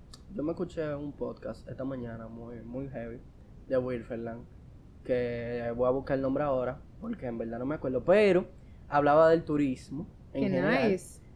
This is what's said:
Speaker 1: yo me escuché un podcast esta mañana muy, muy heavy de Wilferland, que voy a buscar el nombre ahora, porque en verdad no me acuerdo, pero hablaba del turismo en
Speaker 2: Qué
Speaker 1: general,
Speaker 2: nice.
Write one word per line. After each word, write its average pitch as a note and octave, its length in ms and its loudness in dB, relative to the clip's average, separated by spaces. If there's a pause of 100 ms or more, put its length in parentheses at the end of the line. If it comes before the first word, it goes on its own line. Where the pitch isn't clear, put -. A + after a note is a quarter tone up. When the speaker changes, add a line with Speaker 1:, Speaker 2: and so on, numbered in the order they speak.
(320)
Speaker 1:
yo E3+ 120 -6
me E3 80 -2
escuché E3 420 -4
un C#3+ 160 -8
podcast A#2+ 580 -10
esta A#2+ 140 -10
mañana A#2 460 -8
muy, A#2 340 -14
muy B2+ 260 -8
heavy A#2 320 -10 (460)
de C3 100 0
Wilferland, A#2+ 680 -4 (600)
que A#2+ 720 -2
voy B2 120 4
a - 20 6
buscar C3+ 260 0
el C3+ 60 0
nombre C3+ 220 0
ahora, C3 340 0 (220)
porque G#3 260 -8
en A#2 120 -4
verdad A2+ 200 -6
no B2 80 -4
me D3 80 -2
acuerdo, B2+ 300 -2
pero F#3+ 420 6 (420)
hablaba D3 420 8
del E3 140 4
turismo D3 600 -2 (260)
en - 120 -2
Speaker 2:
Qué G3 60 2
Speaker 1:
general, G#3 400 2
Speaker 2:
nice. - 300 -4 (160)